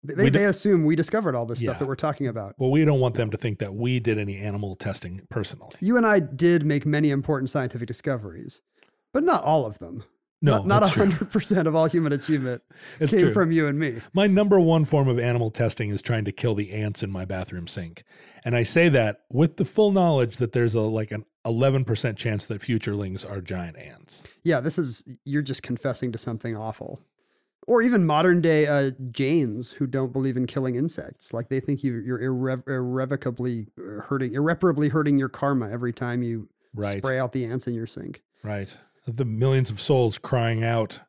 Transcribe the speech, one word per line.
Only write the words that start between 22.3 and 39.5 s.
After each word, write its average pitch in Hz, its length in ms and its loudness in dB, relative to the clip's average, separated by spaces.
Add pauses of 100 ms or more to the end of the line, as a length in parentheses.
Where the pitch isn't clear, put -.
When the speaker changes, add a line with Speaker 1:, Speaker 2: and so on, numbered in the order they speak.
Speaker 2:
that 104 140 -8
futurelings 101 680 -4
are 98 120 -10
giant 87 380 -10
ants. - 440 -20 (200)
Speaker 1:
Yeah, 156 180 2
this 147 180 -4
is, 135 240 -6 (220)
you're 143 160 -2
just 135 220 -6
confessing 123 500 -4
to 113 60 -8
something 117 360 -8
awful. 110 460 -10 (680)
Or 233 140 4
even 233 240 4
modern 165 380 4
day, 156 240 4
uh, 139 240 2 (220)
Jains 131 580 0
who - 160 -4
don't 131 260 -4
believe 131 240 -2
in 127 100 -2
killing 131 280 -4
insects. - 580 -6
Like, 117 160 -6
they 131 120 -2
think 139 220 -4
you, 127 120 -2 (100)
you're 123 140 -4
irre-, 131 500 -2
irrevocably, 127 1000 -4 (100)
uh, 104 240 -12
hurting, 131 320 -4
irreparably 151 560 2
hurting 151 280 2
your 131 120 0
karma 131 400 0
every 120 240 -4
time 120 280 -4
you 117 280 -6 (240)
Speaker 2:
Right. 101 240 -4
Speaker 1:
spray 131 200 -2
out 127 140 -2
the 127 140 -2
ants 123 200 -6
in 123 60 -4
your 113 140 -6
sink. - 360 -14 (200)
Speaker 2:
Right. 101 340 -8 (300)
The 127 200 -4
millions 127 440 2